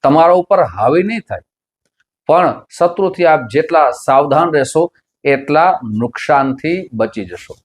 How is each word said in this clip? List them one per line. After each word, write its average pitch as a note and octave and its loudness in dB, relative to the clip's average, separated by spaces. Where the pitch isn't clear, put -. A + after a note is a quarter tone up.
તમારા E3 4
ઉપર F#3 0
હાવી C3 0
નહીં A3+ -10
થાય, F#2+ -12
પણ E3 2
શત્રુથી F3 0
આપ B2+ 0
જેટલા D#3 2
સાવધાન C#3+ 2
રહેશો C#3+ 0
એટલા C#3+ 2
નુકસાનથી C3+ -2
બચી A2 -6
જશો. - -20